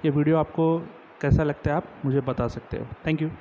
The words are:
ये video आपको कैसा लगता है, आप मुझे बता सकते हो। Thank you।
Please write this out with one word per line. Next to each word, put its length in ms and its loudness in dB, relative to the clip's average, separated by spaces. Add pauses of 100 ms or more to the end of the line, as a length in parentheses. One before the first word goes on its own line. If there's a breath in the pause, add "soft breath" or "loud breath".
ये 60 4
video 260 4
आपको 500 0 (340)
कैसा 220 4
लगता 280 -2
है, 60 2
आप 80 -2 (200)
मुझे 160 2
बता 280 -2
सकते 280 -8
हो। 100 -8 (180)
Thank 140 0
you। 120 -2 (100)